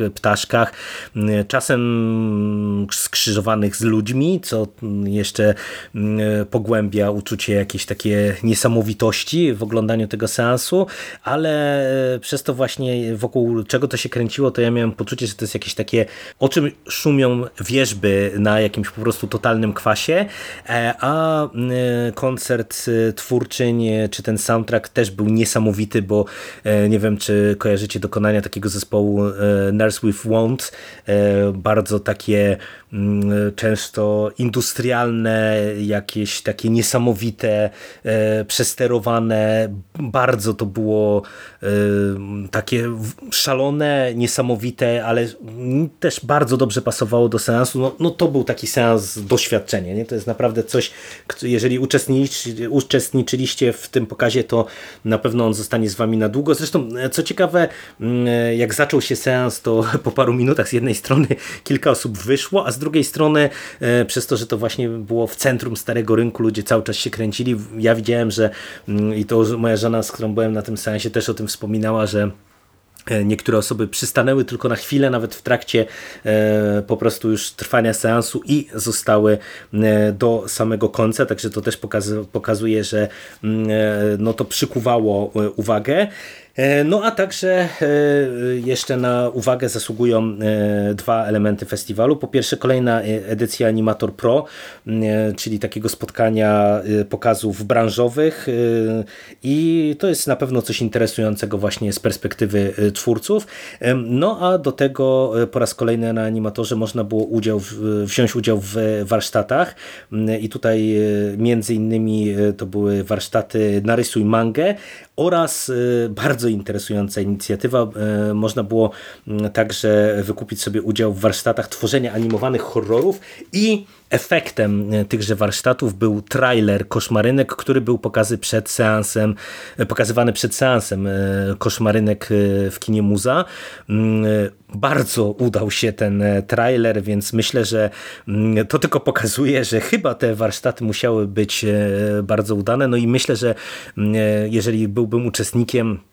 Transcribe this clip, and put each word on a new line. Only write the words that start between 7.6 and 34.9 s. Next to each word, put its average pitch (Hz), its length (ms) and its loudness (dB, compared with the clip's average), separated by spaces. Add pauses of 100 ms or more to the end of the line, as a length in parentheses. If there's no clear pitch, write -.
takiej 104 460 0 (100)
niesamowitości 113 1080 2
w 107 100 -4
oglądaniu 110 460 0
tego 107 200 -2
seansu, 127 580 0 (360)
ale, 147 600 0 (320)
e, 123 40 -4
przez - 240 -6
to 139 120 -2
właśnie, 123 640 -2
wokół 117 460 0
czego 127 260 -4
to 127 80 -6
się 117 120 -6
kręciło, 120 420 -2
to 123 100 -4
ja 117 100 2
miałem 117 220 0
poczucie, 120 340 -6
że 101 80 -6
to - 100 -8
jest 104 100 -6
jakieś - 200 -8
takie, 107 320 -2 (320)
o 135 100 4
czym 147 220 0 (180)
szumią 131 560 2 (160)
wierzby 101 800 0
na 107 220 4
jakimś 104 300 -2
po - 100 -12
prostu 113 260 -2
totalnym 110 460 0
kwasie, 160 540 0 (420)
e, 117 320 0
a, 156 420 0 (120)
m, 123 160 -2 (440)
koncert, 123 720 -4 (220)
e, 107 40 -2
twórczyń, 117 720 0
e, 110 220 0
czy - 140 -10
ten 110 160 0
soundtrack 113 500 0
też 110 220 0
był 104 160 -2
niesamowity, 110 760 2
bo, 104 220 2 (400)
e, 104 240 4
nie 107 100 4
wiem, 107 180 2
czy 104 420 2
kojarzycie 104 420 0
dokonania 104 400 0
takiego 101 280 -4
zespołu, 101 580 0
e, 101 60 -2 (400)
Nurse 110 340 0
with 101 200 -2
Wound, 113 460 0 (340)
e, 101 460 2
bardzo 104 480 0
takie, 101 560 0 (360)
mm, 104 640 0
często 107 840 0
industrialne, 117 1200 0 (220)